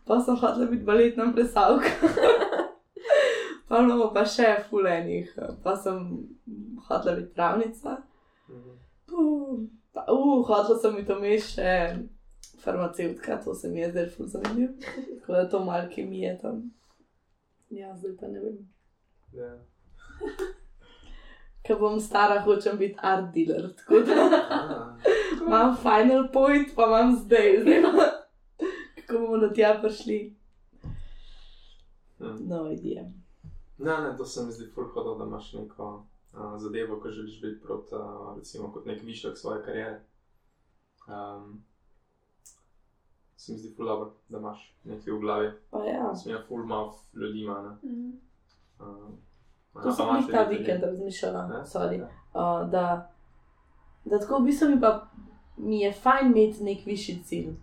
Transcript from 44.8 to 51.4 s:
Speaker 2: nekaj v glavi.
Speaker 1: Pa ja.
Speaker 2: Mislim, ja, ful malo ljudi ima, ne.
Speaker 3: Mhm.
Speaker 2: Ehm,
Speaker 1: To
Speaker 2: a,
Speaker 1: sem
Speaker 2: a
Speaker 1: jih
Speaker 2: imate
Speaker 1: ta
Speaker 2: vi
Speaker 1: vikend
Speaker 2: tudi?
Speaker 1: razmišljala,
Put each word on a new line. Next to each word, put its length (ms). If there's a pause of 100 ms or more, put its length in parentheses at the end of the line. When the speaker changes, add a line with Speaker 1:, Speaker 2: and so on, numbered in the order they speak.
Speaker 2:
nekaj 280
v 100
glavi. 300 (160)
Speaker 1:
Pa 160
ja. 240
Speaker 2:
Mislim, 260
ja, 100
ful 220
malo 300 (180)
ljudi 280
ima, 200
ne. 220
Speaker 3:
Mhm. 280 (680)
Speaker 2:
Ehm, 360 (640)
Speaker 1:
To 60
Speaker 2:
a, 100
Speaker 1:
sem 140
Speaker 2:
a 60
Speaker 1:
jih 80
Speaker 2:
imate 140
Speaker 1:
ta 100
Speaker 2:
vi 140
Speaker 1:
vikend 220
Speaker 2:
tudi? 80
Speaker 1:
razmišljala, 580